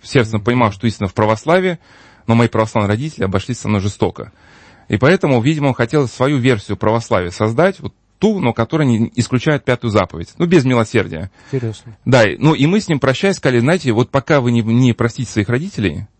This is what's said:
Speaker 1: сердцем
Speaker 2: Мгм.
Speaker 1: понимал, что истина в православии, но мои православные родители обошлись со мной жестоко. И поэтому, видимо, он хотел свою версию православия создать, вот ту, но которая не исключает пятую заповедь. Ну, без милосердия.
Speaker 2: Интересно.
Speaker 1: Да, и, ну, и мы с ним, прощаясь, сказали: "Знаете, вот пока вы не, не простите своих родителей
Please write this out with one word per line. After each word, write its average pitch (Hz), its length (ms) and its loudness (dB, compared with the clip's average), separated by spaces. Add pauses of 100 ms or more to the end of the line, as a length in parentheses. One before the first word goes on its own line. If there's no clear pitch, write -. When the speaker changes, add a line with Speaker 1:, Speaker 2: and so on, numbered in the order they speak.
Speaker 1:
сердцем 113 320 0
Speaker 2:
Мгм. 104 80 -6
Speaker 1:
понимал, 120 280 2
что 95 140 -6
истина 107 220 -2
в - 60 -16
православии, 165 680 0 (460)
но 117 100 2
мои 120 120 4
православные 110 400 0
родители 123 360 -4
обошлись 98 340 -4
со - 100 -8
мной 107 120 0
жестоко. - 520 -4 (560)
И 107 80 -2
поэтому, 143 460 2
видимо, 143 260 0
он 127 60 0
хотел 135 320 -2
свою 135 320 -2
версию 117 380 0
православия 107 540 -2
создать, 113 500 0
вот 135 120 -12 (260)
ту, 202 220 0
но 117 120 0
которая 143 360 0
не 113 260 0
исключает 127 500 -2
пятую 120 260 -2
заповедь. 92 480 -2
Ну, 175 80 0
без 165 180 4
милосердия. 101 680 0 (220)
Speaker 2:
Интересно. 113 520 -8
Speaker 1:
Да, 120 240 4
и, 80 80 -4
ну, 151 180 2
и 135 120 2
мы 190 140 2
с - 80 -4
ним, 151 100 0
прощаясь, 135 380 0
сказали: 123 240 0
"Знаете, 147 320 0
вот 117 180 0
пока 143 300 2
вы 123 100 0
не, 117 120 2
не 120 300 4
простите 117 380 -4
своих 104 180 -2
родителей 113 580 -4 (140)